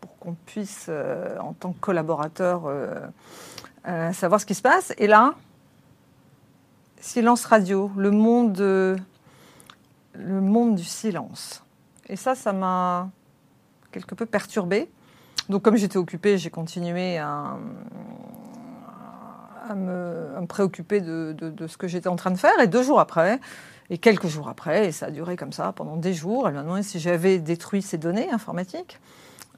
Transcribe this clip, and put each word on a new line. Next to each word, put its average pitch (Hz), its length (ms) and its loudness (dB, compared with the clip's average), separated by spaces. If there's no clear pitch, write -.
pour - 180 -20
qu'on 170 160 -10
puisse, - 440 -12
euh, - 500 -6
en 160 140 -10
tant 185 180 -8
que - 80 -10
collaborateur, 170 880 -2
euh, 135 280 -6
euh, 170 240 -2
savoir 190 300 2
ce - 40 -10
qui 202 80 -2
se - 80 -6
passe. 330 360 4
Et 208 100 4
là, 226 260 10
silence 240 460 2
radio, 196 500 4
le 196 160 2
monde, 220 480 4
euh, 190 380 2
le 190 280 -4
monde 220 340 4
du 170 80 -2
silence. - 800 -8
Et 190 80 -8
ça, 262 180 0
ça 226 160 -2
m'a 185 580 0
quelque - 200 -14
peu 233 120 -6
perturbée. 208 640 -2
Donc, 196 140 0
comme 226 160 6
j'étais 196 200 2
occupée, 185 400 2
j'ai 165 120 -4
continué 175 680 -4
à, 147 380 -6
à 214 40 -6
me, 175 600 -6
à 190 60 -6
me 170 60 -6
préoccuper 196 520 0
de, 160 380 -6
de, 160 120 -8
de 160 180 -10
ce - 100 -16
que 190 100 -6
j'étais 175 220 -4
en 175 80 0
train 185 140 -2
de 180 60 0
faire. 349 220 4
Et 240 80 8
deux 233 160 4
jours 262 160 4
après, 175 400 4
et 175 80 -6
quelques 202 300 4
jours 151 200 -6
après, 175 400 0
et 156 60 -2
ça - 140 -8
a 160 40 -6
duré 170 240 -8
comme 160 160 -10
ça 190 220 -4
pendant 156 240 -8
des 180 160 0
jours, 202 340 -2
elle 147 60 -2
m'a 143 100 -6
demandé 180 180 -4
si 190 160 -8
j'avais 175 420 2
détruit 170 420 -2
ces 185 160 -6
données 196 340 -2
informatiques. 208 680 -6